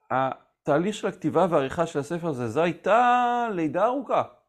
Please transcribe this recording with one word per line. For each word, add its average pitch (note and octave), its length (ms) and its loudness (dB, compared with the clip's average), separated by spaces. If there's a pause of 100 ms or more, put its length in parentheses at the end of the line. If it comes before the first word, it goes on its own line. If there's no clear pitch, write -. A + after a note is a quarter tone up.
(100)
התהליך C#3+ 840 -2
של G#3 120 -6
הכתיבה D#3+ 440 0
והעריכה D#3 360 0
של D#3 120 -6
הספר E3+ 300 -6
הזה, B2 200 -4
זו C#3+ 140 0
הייתה A#3+ 920 2
לידה E3 320 0
ארוכה. B3 360 0 (260)